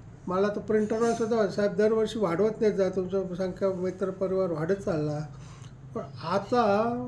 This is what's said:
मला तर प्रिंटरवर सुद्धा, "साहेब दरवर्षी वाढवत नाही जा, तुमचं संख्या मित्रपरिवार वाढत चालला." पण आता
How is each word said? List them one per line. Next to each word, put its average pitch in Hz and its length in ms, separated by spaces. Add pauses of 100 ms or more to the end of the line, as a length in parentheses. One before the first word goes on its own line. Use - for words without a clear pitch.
(260)
मला 190 220
तर 208 120
प्रिंटरवर 220 520
सुद्धा, 220 360
"साहेब 196 260
दरवर्षी 220 440
वाढवत 202 420
नाही 214 120
जा, 185 160
तुमचं 185 460
संख्या 185 340
मित्रपरिवार 185 840
वाढत 160 200
चालला." 151 480 (720)
पण 226 80 (220)
आता 214 680 (140)